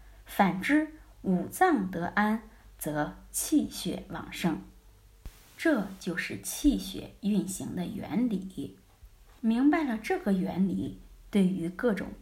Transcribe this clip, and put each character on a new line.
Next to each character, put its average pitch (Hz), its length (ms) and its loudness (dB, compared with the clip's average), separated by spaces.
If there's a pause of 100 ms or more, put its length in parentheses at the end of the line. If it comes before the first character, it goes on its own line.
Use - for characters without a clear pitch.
(240)
反 190 380 2
之， 302 300 2 (300)
五 180 260 0
脏 254 420 4
得 175 160 -4
安， 214 420 0 (300)
则 151 380 -4 (160)
气 - 360 2
血 - 420 -6
旺 165 220 -10
盛。 - 300 -2 (960)
这 233 300 2 (100)
就 175 180 -4
是 - 240 -6
气 - 380 2
血 - 440 -10
运 202 240 2
行 - 280 -8
的 175 100 -4
原 220 440 -2
理。 185 500 -6 (640)
明 233 280 4
白 330 140 6
了 233 160 -2
这 370 180 -2
个 214 160 0
原 185 360 2
理， - 320 -4 (280)
对 196 160 4
于 180 240 0
各 233 240 0
种 185 180 -4 (120)